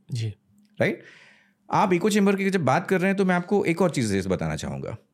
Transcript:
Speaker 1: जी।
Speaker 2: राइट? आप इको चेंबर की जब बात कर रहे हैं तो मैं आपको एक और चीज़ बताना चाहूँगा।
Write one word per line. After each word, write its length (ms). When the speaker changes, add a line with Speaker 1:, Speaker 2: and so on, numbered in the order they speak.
Speaker 1:
जी। 160
Speaker 2:
राइट? 220
आप 200
इको 180
चेंबर 260
की 140
जब 140
बात 220
कर 140
रहे 80
हैं 80
तो 80
मैं 100
आपको 300
एक 180
और 80
चीज़ 380
बताना 280
चाहूँगा। 400